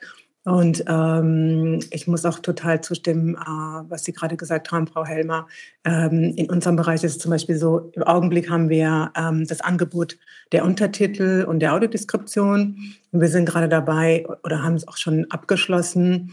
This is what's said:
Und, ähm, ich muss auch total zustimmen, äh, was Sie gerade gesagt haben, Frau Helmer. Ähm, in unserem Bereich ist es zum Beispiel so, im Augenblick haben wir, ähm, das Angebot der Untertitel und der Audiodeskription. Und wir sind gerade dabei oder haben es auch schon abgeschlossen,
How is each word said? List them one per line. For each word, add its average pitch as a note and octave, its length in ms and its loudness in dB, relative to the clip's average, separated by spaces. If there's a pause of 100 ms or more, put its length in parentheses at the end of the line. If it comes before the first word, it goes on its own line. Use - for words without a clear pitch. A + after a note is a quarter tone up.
(480)
Und, E3+ 400 4
ähm, D#3+ 920 2 (100)
ich - 160 -8
muss E3+ 180 0
auch E3 140 -2
total E3 420 -2
zustimmen, E3 540 -2
äh, E3 40 -10 (520)
was E3 140 -10
Sie F3 100 -8
gerade E3 220 -6
gesagt D#3+ 360 -4
haben, E3 140 0
Frau D#3+ 180 -6
Helmer. D#3+ 420 -4 (380)
Ähm, E3 520 2
in E3+ 120 -2
unserem F3 280 2
Bereich E3 280 2
ist D3+ 80 -2
es - 60 -10
zum E3+ 140 -2
Beispiel E3 240 0
so, E3 360 0
im E3+ 100 -6
Augenblick E3+ 460 2
haben E3 220 2
wir, D#3+ 440 2
ähm, D#3+ 320 0
das D#3+ 140 -8
Angebot E3+ 560 -2 (360)
der - 120 2
Untertitel F#3+ 800 0
und E3 120 -2
der D#3 160 2
Audiodeskription. G3+ 1040 0 (320)
Und F3+ 100 2
wir F3 80 6
sind E3+ 180 2
gerade E3 220 0
dabei D#3+ 580 2 (160)
oder D#3 200 -2
haben E3 120 2
es D#3+ 140 -4
auch - 80 -20
schon D#3+ 340 0
abgeschlossen, F3+ 1040 0